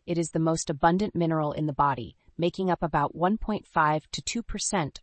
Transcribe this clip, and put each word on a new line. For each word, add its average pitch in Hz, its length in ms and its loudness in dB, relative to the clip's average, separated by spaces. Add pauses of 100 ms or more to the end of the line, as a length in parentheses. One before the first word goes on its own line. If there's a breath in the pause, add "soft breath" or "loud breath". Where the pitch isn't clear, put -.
It 170 140 -2
is 165 120 0
the 165 100 0
most 160 280 0
abundant 175 460 2
mineral 160 380 0
in 151 140 -2
the 151 60 0
body, 135 440 -2 (200)
making 180 360 0
up - 100 -2
about 151 320 0
one 185 240 2
point - 300 -4
five 156 420 2
to - 100 -8
two - 220 -6
percent - 600 -4